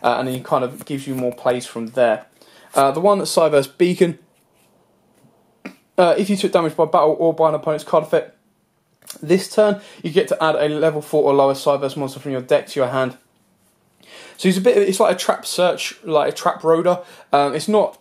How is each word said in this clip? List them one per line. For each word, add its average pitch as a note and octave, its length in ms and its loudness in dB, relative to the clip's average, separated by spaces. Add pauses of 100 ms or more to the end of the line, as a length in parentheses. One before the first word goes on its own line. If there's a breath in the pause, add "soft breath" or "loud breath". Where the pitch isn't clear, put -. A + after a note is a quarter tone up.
uh, A#2+ 140 0
and C3 120 -6
then B2+ 60 -8
it C3 100 -12
kind C3+ 180 -2
of B2+ 220 -10
gives C#3 200 -10
you C3+ 100 -8
more B2 180 -4
plays B2 320 -4
from A#2 220 -10
there. A2+ 400 0 (460 soft breath)
Uh, C#3 180 2
the D#3+ 100 -4
one G3+ 180 2
Cyberse D3+ 580 0
Beacon, F3 400 2 (1800)
uh, E3+ 200 4
if F#3+ 120 -2
you G3+ 80 0
took F#3+ 160 -2
damage E3 240 0
by E3 80 2
battle D#3 340 2
or E3 140 0
by D#3+ 160 2
an D3+ 60 -2
opponent's D3+ 280 -4
card D#3+ 220 0
effect - 320 -4 (840)
this F3+ 320 0
turn, G#3 280 2 (200 loud breath)
you E3 100 -6
get E3 180 0
to D#3+ 120 -2
add D#3 140 2
a D3+ 140 0
level D3+ 320 0
four D3+ 220 0
or C#3 100 4
lower C#3 220 4
Cyberse C#3 420 -2
monster C3+ 240 -8
from C#3+ 100 -8
your C3 100 -4
deck C#3 260 0
to - 120 -8
your B2+ 100 0
hand. C3 280 -4 (1200 loud breath)
So F#3 120 0
it's F#3 80 0
a F#3+ 40 -4
bit, A#3+ 160 4
it's F#3+ 220 2
like F#3+ 160 2
a - 20 -14
trap - 280 -4
search, - 580 -2
like D3+ 300 0
a - 20 -10
trap - 260 -2
roader. E3+ 440 0 (260 loud breath)
Um, C#3+ 240 2
it's D#3 140 -6
not G#3 320 0